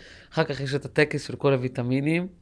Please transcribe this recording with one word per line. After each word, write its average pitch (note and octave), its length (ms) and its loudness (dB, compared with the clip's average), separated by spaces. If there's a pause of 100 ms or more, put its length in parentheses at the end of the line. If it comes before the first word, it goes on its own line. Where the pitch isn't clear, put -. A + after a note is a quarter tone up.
(340)
אחר D#3+ 100 2
כך C3+ 180 -4
יש C#3 140 -2
את C3+ 100 -4
הטקס D3 420 0
של A#2+ 80 -8
כל C#3 180 2
הוויטמינים, C3 720 0 (140)